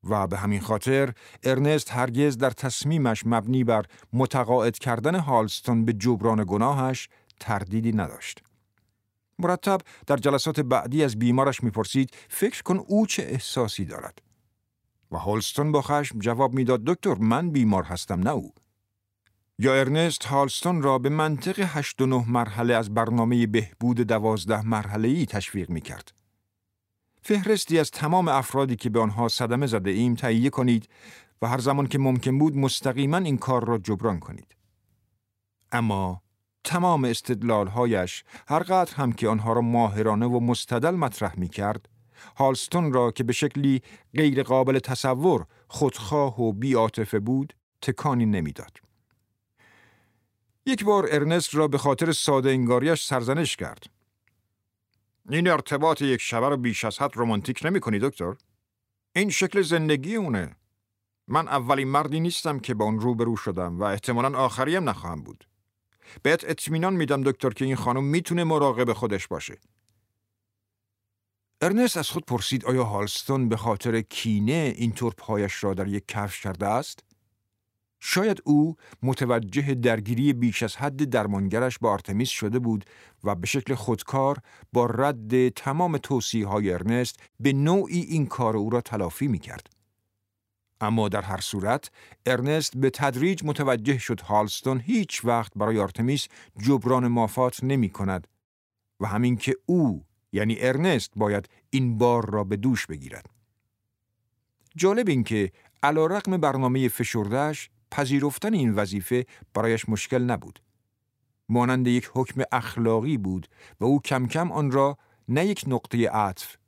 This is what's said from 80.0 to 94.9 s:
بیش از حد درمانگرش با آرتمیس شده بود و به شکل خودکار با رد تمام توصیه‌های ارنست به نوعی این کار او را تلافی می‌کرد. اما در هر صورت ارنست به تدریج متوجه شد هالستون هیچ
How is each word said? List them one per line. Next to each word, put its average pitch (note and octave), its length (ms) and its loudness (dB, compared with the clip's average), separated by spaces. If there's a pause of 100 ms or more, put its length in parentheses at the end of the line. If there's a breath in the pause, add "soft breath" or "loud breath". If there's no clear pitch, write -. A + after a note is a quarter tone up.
بیش A#2+ 300 0
از A2 120 -4
حد C#3 280 -4
درمانگرش A2 720 0
با A2+ 140 2
آرتمیس G2+ 380 -2
شده A2 300 -2
بود A2+ 260 -2 (380 soft breath)
و G#2 120 0
به F2 120 -6
شکل C#3 280 -2
خودکار C3+ 640 -2 (360 soft breath)
با A#2+ 120 4
رد B2+ 640 2
تمام D3+ 480 -2
توصیه‌های G#2+ 760 -2
ارنست A#2 460 -2 (200 soft breath)
به C#3 140 2
نوعی E3+ 480 0
این D3+ 240 -2
کار A2 320 0
او G#2 120 -2
را A#2+ 120 0
تلافی G2+ 460 -4
می‌کرد. - 400 -6 (1120)
اما G#2+ 280 0
در G2+ 120 -2
هر F#2+ 200 -8
صورت G#2+ 500 -4 (340 loud breath)
ارنست C3 520 -2
به C3 120 2
تدریج C#3+ 560 0
متوجه C3+ 520 0
شد A2+ 240 -6
هالستون G#2+ 580 0
هیچ F3+ 460 -2